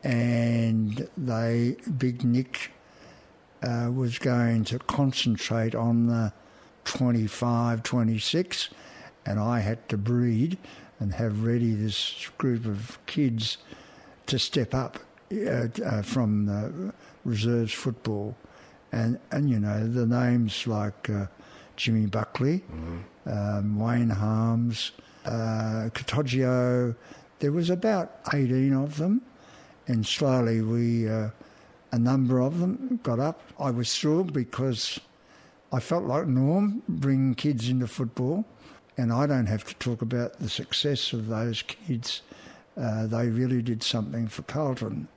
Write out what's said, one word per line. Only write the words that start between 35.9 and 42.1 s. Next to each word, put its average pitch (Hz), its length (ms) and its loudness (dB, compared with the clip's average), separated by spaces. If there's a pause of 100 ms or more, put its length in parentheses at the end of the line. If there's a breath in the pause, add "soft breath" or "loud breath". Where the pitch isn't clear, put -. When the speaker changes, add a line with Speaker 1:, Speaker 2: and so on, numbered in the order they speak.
Speaker 1:
like 151 240 0
Norm 175 600 2
bringing 135 460 2
kids 120 340 0
into 127 200 0
football, 131 560 -2 (520 loud breath)
and 117 160 0
I 131 140 2
don't 127 200 2
have 104 180 -2
to - 100 -12
talk 120 280 -4
about 120 360 -2
the 120 100 -6
success - 640 -2
of 110 140 -4
those 110 360 -2
kids. 131 600 -6 (580 loud breath)